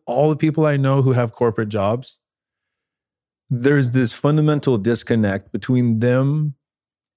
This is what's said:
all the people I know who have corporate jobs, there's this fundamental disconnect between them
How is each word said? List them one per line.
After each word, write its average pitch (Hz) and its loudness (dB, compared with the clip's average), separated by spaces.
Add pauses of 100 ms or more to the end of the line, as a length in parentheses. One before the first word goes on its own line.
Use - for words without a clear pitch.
all 139 0
the 156 0
people 156 0
I 147 0
know 135 2
who 131 2
have 120 0
corporate 113 -2
jobs, 107 -4 (1300)
there's 131 2
this 127 0
fundamental 147 0
disconnect 107 -2
between 120 -2
them 139 0 (640)